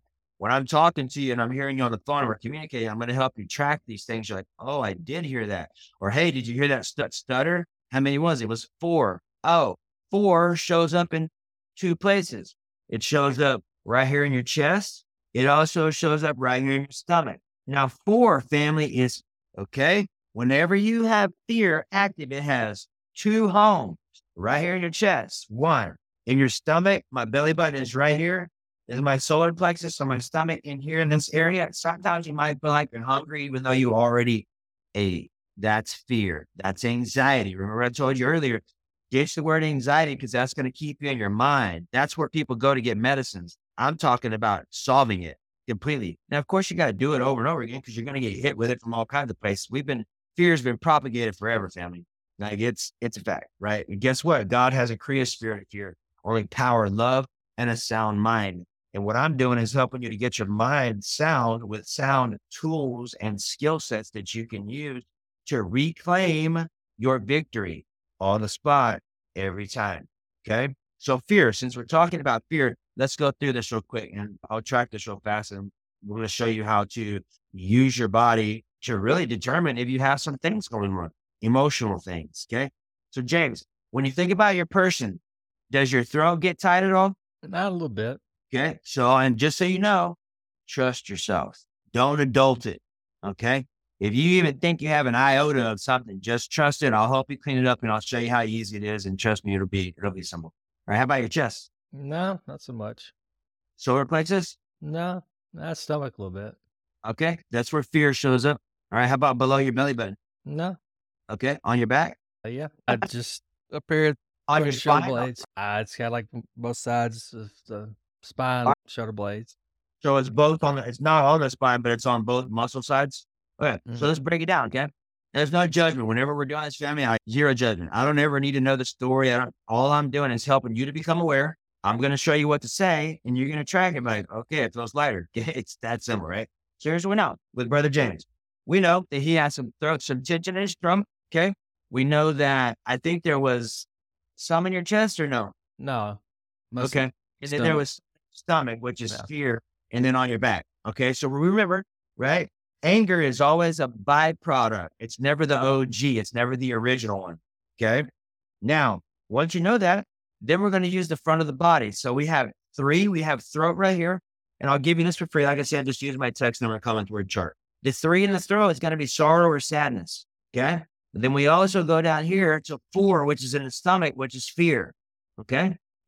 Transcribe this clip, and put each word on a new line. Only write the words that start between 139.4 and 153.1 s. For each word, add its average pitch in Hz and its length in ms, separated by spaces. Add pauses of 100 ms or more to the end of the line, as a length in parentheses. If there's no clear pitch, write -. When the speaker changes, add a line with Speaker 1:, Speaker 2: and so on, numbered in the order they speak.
Speaker 1:
some 123 260
throat, 151 220
some 131 220
tension 170 320
in 190 80
his 190 180
throat, 185 240 (260)
okay? 180 220 (380)
We 127 120
know 151 300
that, 135 540
I 127 100
think 165 260
there 151 160
was 123 460 (500)
some 170 300
in 185 80
your 180 80
chest, 214 380
or 151 80
no? 117 240 (260)
Speaker 2:
No. 113 420 (520)
Mostly 131 300
Speaker 1:
Okay. 131 100 (320)
And 143 80
then 147 100
there 165 120
Speaker 2:
stomach. 151 40
Speaker 1:
was 143 220 (320)
stomach, 135 500
which 120 200
is 110 100
Speaker 2:
Yeah. - 160
Speaker 1:
fear, 139 340 (300)
and 120 120
then 131 120
on 127 140
your 117 100
back. 101 260 (220)
Okay, 127 260
so 139 140
remember, 185 580 (320)
right? 151 320 (320)
Anger 185 400